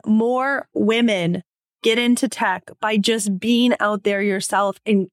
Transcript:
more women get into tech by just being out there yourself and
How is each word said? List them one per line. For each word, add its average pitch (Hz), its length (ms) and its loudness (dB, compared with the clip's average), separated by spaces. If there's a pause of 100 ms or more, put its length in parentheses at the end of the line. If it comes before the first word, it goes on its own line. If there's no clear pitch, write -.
more 247 680 0
women 208 680 0 (400)
get 226 160 2
into 240 300 2
tech 190 420 -4 (100)
by 220 160 -2
just 214 440 0
being 240 400 2
out 208 240 -2
there 202 180 0
yourself 196 640 -2
and 196 260 2